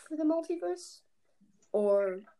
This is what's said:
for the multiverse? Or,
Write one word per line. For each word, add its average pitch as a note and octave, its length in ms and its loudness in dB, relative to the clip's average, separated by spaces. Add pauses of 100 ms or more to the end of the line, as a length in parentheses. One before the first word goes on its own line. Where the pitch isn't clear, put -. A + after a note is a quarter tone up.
for D#4 80 -6
the D#4 80 0
multiverse? E4+ 760 -2 (720)
Or, G3+ 500 2 (180)